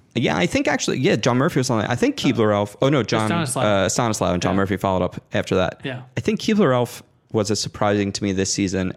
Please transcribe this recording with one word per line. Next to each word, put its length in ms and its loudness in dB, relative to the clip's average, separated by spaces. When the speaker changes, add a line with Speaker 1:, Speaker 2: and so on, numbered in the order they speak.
Speaker 1:
Yeah, 220 0
I 80 2
think 240 0
actually, 300 -2
yeah, 180 2
John 200 2
Murphy 220 2
was 100 -2
on 140 0
it. 60 -4
I 60 0
think 200 0
Keebler 380 2
Elf, 280 0
oh 60 2
no, 160 2
John, 240 0
Speaker 2:
Stanislav. 380 -2
Speaker 1:
uh, 240 2
Stanislav 460 0
and 60 -2
John 120 0
Speaker 2:
Yeah. 80 2
Speaker 1:
Murphy 160 0
followed 260 0
up 180 -6
after 220 -2
that. 280 0
Speaker 2:
Yeah. 200 -8
Speaker 1:
I 60 -4
think 180 -2
Keebler 340 2
Elf 300 -2
was 180 0
as 80 0
surprising 540 0
to 100 -6
me 80 0
this 220 0
season 420 -2